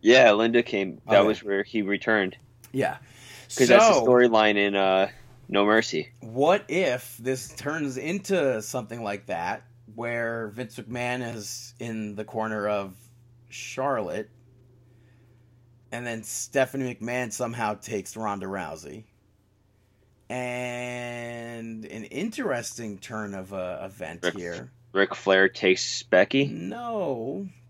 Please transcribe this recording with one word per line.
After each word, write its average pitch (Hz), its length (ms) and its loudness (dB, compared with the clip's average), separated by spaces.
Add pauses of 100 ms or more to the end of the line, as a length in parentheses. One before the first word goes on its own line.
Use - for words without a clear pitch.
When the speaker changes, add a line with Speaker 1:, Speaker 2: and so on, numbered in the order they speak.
Speaker 1:
Yeah, 131 300 8
Linda 117 320 4
came. 98 440 -4
That 104 120 8
Speaker 2:
Okay. 101 80 6
Speaker 1:
was 107 160 0
where 98 200 -2
he 110 180 -4
returned. 98 540 0 (360)
Speaker 2:
Yeah. - 260 -2 (580)
Speaker 1:
'Cause 127 120 6
that's 123 200 10
the 214 80 8
Speaker 2:
So 123 100 4
Speaker 1:
storyline 113 520 6
in, 101 180 2
uh, 95 340 4 (400)
No 101 160 2
Mercy. 104 440 2 (120)
Speaker 2:
What 147 480 0
if 147 480 -4
this 127 320 -6
turns 143 480 -6
into 151 640 -2
something 117 420 -8
like 101 220 -6
that, 87 380 -6 (320)
where 117 540 -6
Vince 120 280 -12
McMahon 123 580 -6
is - 440 -12
in 110 360 -8
the 107 80 -8
corner 110 460 -4
of 98 260 -4 (540)
Charlotte, 110 800 -6 (1600)
and 120 160 -8
then 113 160 -6
Stephanie 131 720 -2
McMahon 120 380 -4
somehow 117 400 -2
takes 104 420 -8
Ronda 101 300 -4
Rousey? 80 580 -8 (1600)
And 120 1200 -10
an 110 200 -12
interesting 123 920 -6
turn 107 340 -8
of 95 180 -10
a 90 340 -6
event 85 380 -12
Speaker 1:
Ric-, 90 140 0
Speaker 2:
here. 87 340 -10 (220)
Speaker 1:
Ric 98 200 4
Flair 95 360 6
takes - 540 0
Becky? 139 440 4
Speaker 2:
No. 185 1000 -6 (220)